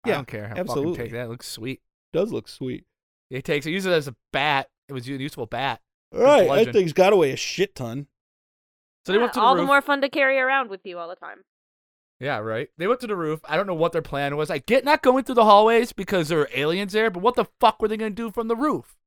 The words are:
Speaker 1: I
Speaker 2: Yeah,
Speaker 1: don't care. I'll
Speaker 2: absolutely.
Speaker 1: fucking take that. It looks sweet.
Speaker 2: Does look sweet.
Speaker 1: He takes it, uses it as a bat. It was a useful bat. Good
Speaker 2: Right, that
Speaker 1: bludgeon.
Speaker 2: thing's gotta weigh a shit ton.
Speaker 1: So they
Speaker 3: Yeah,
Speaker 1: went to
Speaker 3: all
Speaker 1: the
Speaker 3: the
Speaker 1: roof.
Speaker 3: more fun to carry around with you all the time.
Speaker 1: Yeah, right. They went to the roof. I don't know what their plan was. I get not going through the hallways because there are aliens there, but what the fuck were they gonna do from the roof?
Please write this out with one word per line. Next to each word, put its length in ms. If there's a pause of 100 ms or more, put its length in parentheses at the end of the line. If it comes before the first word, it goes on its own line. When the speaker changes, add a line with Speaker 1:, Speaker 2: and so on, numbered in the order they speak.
Speaker 1:
I 60
Speaker 2:
Yeah, 40
Speaker 1:
don't 140
care. 260
I'll 60
Speaker 2:
absolutely. 320
Speaker 1:
fucking 140
take 60
that. 120
It 40
looks 200
sweet. 340 (320)
Speaker 2:
Does 180
look 160
sweet. 380 (420)
Speaker 1:
He 140
takes 240
it, 60
uses 140
it 80
as 140
a 80 (160)
bat. 380 (180)
It 60
was 120
a 60
useful 340
bat. 360 (300)
Good 100
Speaker 2:
Right, 180
that 60
Speaker 1:
bludgeon. 260
Speaker 2:
thing's 220
gotta 220
weigh 160
a 40
shit 380
ton. 320 (1000)
Speaker 1:
So 60
they 60
Speaker 3:
Yeah, 60
Speaker 1:
went 100
to 60
Speaker 3:
all 140
Speaker 1:
the 40
Speaker 3:
the 40
Speaker 1:
roof. 60
Speaker 3:
more 140
fun 200
to 80
carry 280
around 300
with 160
you 140
all 100
the 80
time. 280 (720)
Speaker 1:
Yeah, 200
right. 380
They 100
went 140
to 60
the 100
roof. 280
I 120
don't 100
know 80
what 180
their 100
plan 340
was. 140
I 80
get 260
not 180
going 220
through 120
the 80
hallways 480
because 360
there 120
are 140
aliens 380
there, 180
but 120
what 140
the 100 (140)
fuck 220
were 60
they 100
gonna 120
do 200
from 180
the 80
roof? 400 (100)